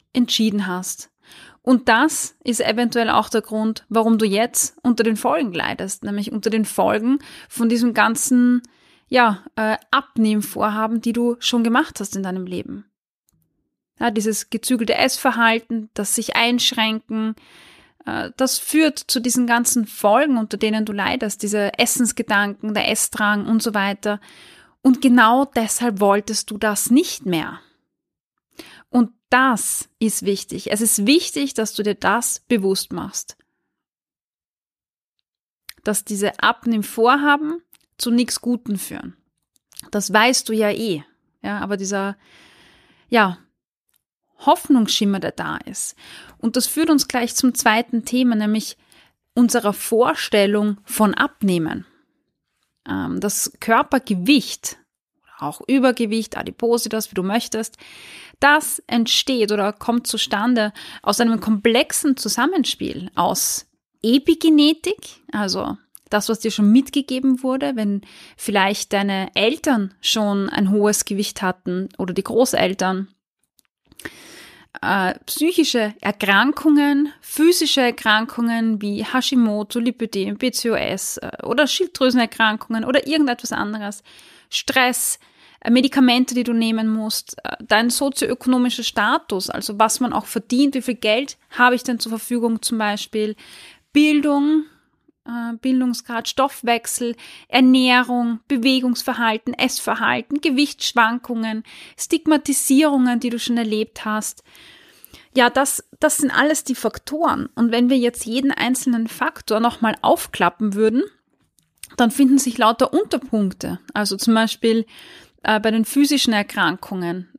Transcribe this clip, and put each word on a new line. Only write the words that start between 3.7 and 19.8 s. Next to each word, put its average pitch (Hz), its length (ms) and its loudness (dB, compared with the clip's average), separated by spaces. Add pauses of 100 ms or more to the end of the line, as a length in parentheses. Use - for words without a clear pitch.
warum 226 280 4
du 220 80 2
jetzt 214 580 -2
unter 233 200 2
den 226 120 2
Folgen 254 380 -2
leidest, - 500 -6
nämlich 202 280 -6
unter 214 180 -2
den 220 160 0
Folgen 214 540 0 (300)
von 233 200 0
diesem 233 240 0
ganzen, 247 680 2 (460)
ja, 233 360 2 (120)
äh, 220 220 -2 (120)
Abnehmvorhaben, 220 1120 -2
die 233 120 -2
du 240 260 0
schon 240 240 0
gemacht 233 360 0
hast 196 160 -8
in 196 80 -6
deinem 185 220 -6
Leben. 185 400 -10 (1120)
Ja, 240 120 0
dieses 214 380 -4
gezügelte 226 460 -2
Essverhalten, 226 1000 0
das 202 200 -4
sich - 220 -4
einschränken, 220 1000 0 (720)
äh, - 320 -6
das 262 200 0
führt 302 420 2
zu - 200 -4
diesen 247 280 0
ganzen 240 380 2